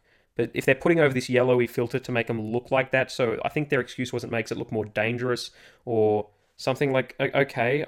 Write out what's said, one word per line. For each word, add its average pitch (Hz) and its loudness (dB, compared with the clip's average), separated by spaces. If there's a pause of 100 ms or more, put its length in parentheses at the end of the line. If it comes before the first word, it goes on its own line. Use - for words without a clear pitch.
(360)
but 123 -2
if - -4
they're 135 4
putting 165 2
over 143 4
this 123 -2
yellowy 123 4
filter 123 -2
to 127 -8
make 117 0
'em 110 -4
look 123 -4
like 131 0
that, 131 2
so 117 -2
I - 0
think 147 -4
their 135 2
excuse 123 -6
was 120 -4
it 123 -8
makes 117 -4
it - -6
look - -8
more 110 -2
dangerous 117 -2 (340)
or 107 2 (280)
something 135 0
like, 131 0
o-, 135 2
okay, 135 0